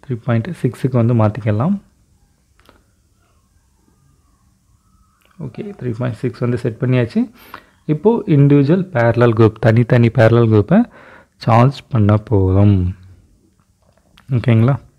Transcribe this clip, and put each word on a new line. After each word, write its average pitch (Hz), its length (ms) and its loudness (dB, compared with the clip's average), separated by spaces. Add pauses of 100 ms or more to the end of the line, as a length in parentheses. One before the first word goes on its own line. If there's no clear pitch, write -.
த்ரீ 127 120 -10 (100)
பாயிண்ட் 117 240 -4 (120)
சிக்ஸுக்கு 127 400 -6
வந்து 120 200 0
மாத்திக்கலாம். 110 540 -2 (3750)
ஓகே, - 160 -16 (160)
த்ரீ 123 200 -10
பாயிண்ட் 123 240 -8
சிக்ஸ் 123 220 -8
வந்து 120 180 -4
செட் 117 180 -8
பண்ணியாச்சு. 127 400 -2 (720)
இப்போ 151 180 0 (260)
இண்டிவிஜுவல் 143 480 2 (100)
பேரலல் 117 440 2
குரூப், 110 260 2
தனித்தனி 117 440 2 (100)
பேரலல் 113 340 4
குரூப்பை 107 260 2 (640)
சார்ஜ் 120 340 2 (140)
பண்ண 104 220 2 (160)
போறோம். 98 460 2 (1600)
ஓகேங்களா? 113 360 2 (240)